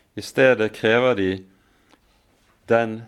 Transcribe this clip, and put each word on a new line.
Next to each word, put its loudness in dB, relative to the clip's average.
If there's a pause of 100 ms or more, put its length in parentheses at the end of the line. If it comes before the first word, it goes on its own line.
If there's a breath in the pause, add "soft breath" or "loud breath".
(160 soft breath)
I -10
stedet 0
krever 0
de 0 (1400 soft breath)
den 0